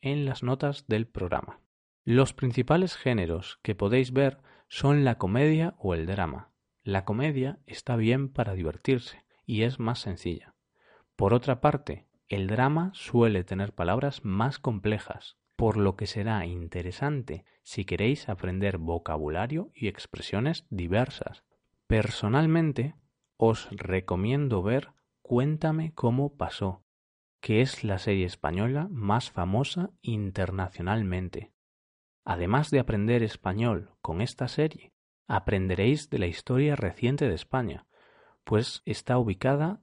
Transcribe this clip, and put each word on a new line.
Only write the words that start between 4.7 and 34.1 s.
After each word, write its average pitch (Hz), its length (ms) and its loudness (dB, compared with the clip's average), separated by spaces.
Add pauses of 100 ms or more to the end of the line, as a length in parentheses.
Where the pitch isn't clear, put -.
la 120 140 2
comedia 151 600 2
o 92 160 0
el 82 120 -2
drama. 87 460 -4 (300)
La 95 220 -2
comedia 135 640 -2
está - 300 -4
bien 127 360 2
para 107 220 -2
divertirse 95 720 -4 (200)
y 110 180 0
es 123 180 0
más 117 180 -2
sencilla. - 560 -8 (640)
Por 101 180 4
otra 123 260 2
parte, - 460 0 (220)
el 98 180 -2
drama 143 480 2
suele 110 480 2
tener 98 320 -4
palabras 120 500 0
más 110 360 0
complejas, 104 760 -4 (240)
por 110 160 4
lo 98 180 4
que 104 120 -8
será 104 400 -2
interesante 90 960 -6 (180)
si - 220 -6
queréis 107 460 0
aprender 95 480 -2
vocabulario 85 960 -2
y 110 140 -4
expresiones - 800 -4
diversas. 95 720 -2 (420)
Personalmente, 135 1080 2 (420)
os 113 340 2
recomiendo 98 920 0
ver 120 320 -2 (260)
Cuéntame 156 720 0
cómo 131 460 0
pasó, 95 440 -4 (600)
que 110 180 4
es - 240 0
la 98 140 0
serie 98 260 0
española 107 640 -2
más 113 400 0
famosa 117 600 -2 (100)
internacionalmente. 95 1500 -4 (720)
Además 95 460 0
de 139 100 6
aprender 113 420 2
español 107 680 -2 (100)
con 85 220 -4